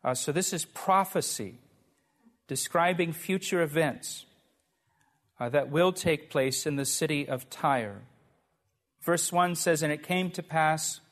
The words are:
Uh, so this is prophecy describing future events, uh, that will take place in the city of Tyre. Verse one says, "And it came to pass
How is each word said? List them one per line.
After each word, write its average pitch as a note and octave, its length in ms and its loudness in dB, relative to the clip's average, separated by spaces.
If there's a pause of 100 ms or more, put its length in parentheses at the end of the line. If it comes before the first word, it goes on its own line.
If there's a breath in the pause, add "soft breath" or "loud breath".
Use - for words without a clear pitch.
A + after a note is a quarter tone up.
Uh, B2+ 100 0
so - 180 -4
this F3+ 220 0
is E3+ 120 -4
prophecy F3+ 880 0 (920)
describing E3+ 640 2
future F#3+ 520 0
events, D3+ 640 -2 (1120)
uh, A#2+ 100 -4
that C#3 220 0
will F3 200 4
take E3 380 -2
place C3+ 380 0
in D3 80 0
the C#3 100 -2
city D3 420 -2
of B2+ 220 -6
Tyre. A2 540 -2 (1000)
Verse E3+ 320 0
one F3 220 4
says, D#3+ 260 2
"And D3+ 100 0
it D3+ 120 -4
came F#3 280 0
to F3+ 120 -8
pass D#3+ 560 0 (120)